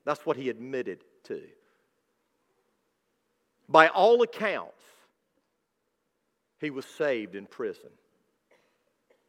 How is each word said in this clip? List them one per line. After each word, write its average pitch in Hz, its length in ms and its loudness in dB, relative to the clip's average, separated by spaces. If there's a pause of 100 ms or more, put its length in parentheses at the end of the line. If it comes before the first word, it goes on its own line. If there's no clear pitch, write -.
That's 143 200 -4
what 147 120 -2
he 131 120 -6
admitted 117 560 -8 (200)
to. 76 180 -12 (2250)
By 160 200 8
all 226 340 4
accounts, 196 600 -6 (1800)
he 151 100 -6
was 131 140 -10
saved 113 500 -4
in 98 120 -12
prison. - 440 -10 (1400)